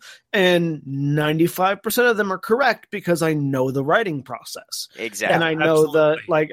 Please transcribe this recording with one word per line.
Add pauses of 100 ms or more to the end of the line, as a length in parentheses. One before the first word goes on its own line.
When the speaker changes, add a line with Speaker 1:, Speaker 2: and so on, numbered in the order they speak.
(320)
Speaker 1:
And
ninety-five
percent
of
them
are
correct
because
I
know
the
writing
process.
Speaker 2:
Exactly.
Speaker 1:
And
I
know
the,
Speaker 3:
Absolutely.
Speaker 1:
like,